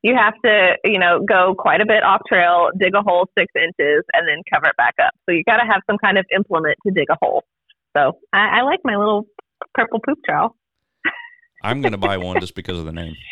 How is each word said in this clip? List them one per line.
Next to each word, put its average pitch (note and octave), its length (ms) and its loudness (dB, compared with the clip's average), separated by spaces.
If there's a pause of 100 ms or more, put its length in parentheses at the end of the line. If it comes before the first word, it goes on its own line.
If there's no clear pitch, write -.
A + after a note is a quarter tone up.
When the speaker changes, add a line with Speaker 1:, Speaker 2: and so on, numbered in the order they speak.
Speaker 1:
you B3 140 2
have A3 180 2 (100)
to, G#3 300 4 (100)
you G#3 140 0
know, F3 300 2
go F#3+ 300 2
quite E3 240 2
a G#3+ 40 2
bit G#3+ 180 2
off F#3+ 240 2
trail, F3 420 2 (100)
dig F#3 160 0
a G3+ 80 2
hole F#3 240 2 (100)
six E3+ 180 -2
inches, D#3 480 0 (100)
and E3 140 2
then D3+ 140 -4 (100)
cover D#3 160 0
it - 100 0
back - 240 0
up. - 100 2 (160)
So F3+ 60 -2
you D#3+ 120 -2
gotta A#3 260 2
have F#3+ 160 0
some G#3 160 -2
kind G3 140 2
of F#3+ 80 0 (100)
implement E3 420 -2 (100)
to F#3+ 40 -2
dig D#3 200 0
a E3 100 0
hole. - 220 0 (540)
So C#3 160 2 (200)
I, G#3 260 2
I - 40 2
like D#4 200 0
my A3+ 140 -2
little G#3 280 0 (480)
purple A3+ 320 -2
poop C4+ 200 -2
trowel. D#3 300 -2 (500)
<laughs> - 580 -12
Speaker 2:
I'm B2 180 -4
gonna A2 160 -2
buy G2 200 -2
one F2+ 220 -6
just F2+ 160 -12
because F2+ 240 -8
of E2 60 -8
the D#2+ 80 -10
name. E2 200 -10 (180)